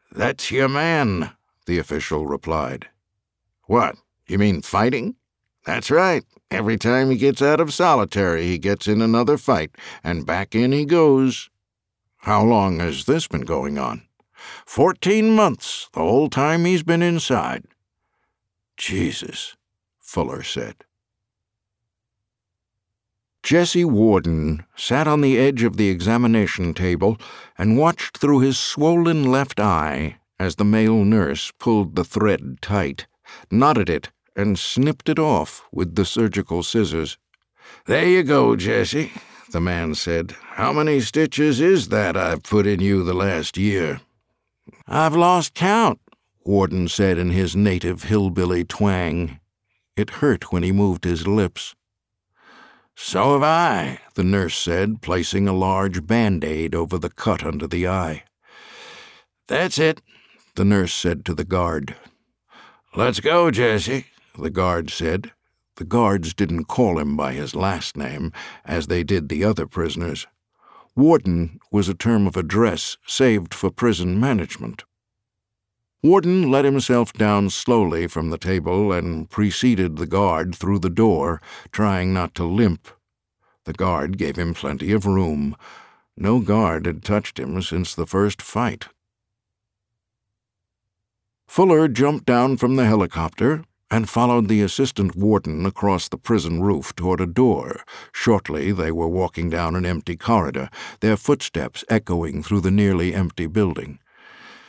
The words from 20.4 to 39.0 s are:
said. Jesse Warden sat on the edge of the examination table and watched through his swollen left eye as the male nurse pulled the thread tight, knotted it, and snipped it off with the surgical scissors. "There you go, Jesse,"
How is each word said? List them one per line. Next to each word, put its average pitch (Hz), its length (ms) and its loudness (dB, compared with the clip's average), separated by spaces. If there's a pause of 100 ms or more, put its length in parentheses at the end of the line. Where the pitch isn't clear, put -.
said. - 420 -10 (2500)
Jesse 175 420 2
Warden 85 800 2 (120)
sat 151 320 -2
on 151 140 4
the 135 160 4
edge 131 240 2
of 107 160 0
the 104 100 4
examination 98 840 2
table 92 440 0 (380)
and 110 220 2
watched - 400 0
through 143 220 4
his 131 180 2
swollen 160 720 0
left 135 280 0
eye 78 600 0 (200)
as 95 180 -4
the 104 100 0
male 110 360 4
nurse 98 560 2
pulled 104 380 0
the 87 80 0
thread 85 560 -2
tight, 92 460 -4 (440)
knotted 117 380 2
it, 78 220 -4 (260)
and 101 220 0
snipped 143 500 -2
it 156 100 0
off 123 540 0
with 85 220 -4
the 98 100 2
surgical 92 580 -2
scissors. 82 560 -2 (680)
"There 147 200 2
you 180 160 6
go, 131 320 4
Jesse," 110 580 -2 (380)